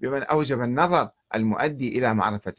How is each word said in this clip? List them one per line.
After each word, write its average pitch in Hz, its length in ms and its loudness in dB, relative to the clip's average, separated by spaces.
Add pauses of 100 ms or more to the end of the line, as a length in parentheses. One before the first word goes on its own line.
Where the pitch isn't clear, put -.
بمن 135 220 -2
أوجب 139 400 0
النظر 139 480 2 (240)
المؤدي 120 640 0
إلى 120 160 2
معرفة 104 440 -2